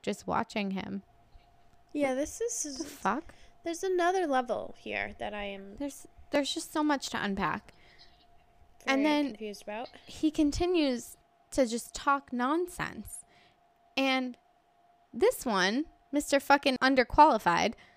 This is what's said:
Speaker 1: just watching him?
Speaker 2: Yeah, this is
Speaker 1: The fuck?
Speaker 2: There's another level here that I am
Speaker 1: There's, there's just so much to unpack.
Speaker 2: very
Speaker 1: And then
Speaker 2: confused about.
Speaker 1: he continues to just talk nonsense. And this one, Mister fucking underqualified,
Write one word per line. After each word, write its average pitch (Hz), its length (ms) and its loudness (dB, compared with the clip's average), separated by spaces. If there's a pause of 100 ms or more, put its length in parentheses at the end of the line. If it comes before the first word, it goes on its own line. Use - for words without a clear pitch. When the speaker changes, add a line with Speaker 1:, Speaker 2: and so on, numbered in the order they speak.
Speaker 1:
just - 240 -6
watching 202 440 -2
him? 190 300 -6 (880)
Speaker 2:
Yeah, 277 220 0
this 277 260 -6
is 453 380 -6
Speaker 1:
The 320 80 -8
fuck? - 480 -6 (300)
Speaker 2:
There's 339 200 -6
another 370 440 2
level 233 500 -4
here 101 400 -6
that 110 160 -6
I 208 120 -8
am 196 340 -12
Speaker 1:
There's, 277 260 -10 (240)
there's 285 240 0
just - 180 -8
so 302 120 0
much 294 260 0
to - 140 -6
unpack. 196 500 -4 (1120)
Speaker 2:
very 269 120 2
Speaker 1:
And 277 80 2
then 294 240 2
Speaker 2:
confused 208 340 -12
about. 214 260 -10 (160)
Speaker 1:
he - 240 -2
continues 302 880 0 (340)
to 269 140 4
just 226 300 -6
talk 277 360 0
nonsense. 254 920 -4 (760)
And 262 400 0 (720)
this 320 360 2
one, 208 380 2 (260)
Mister 285 280 2
fucking 277 400 4
underqualified, 247 920 6 (240)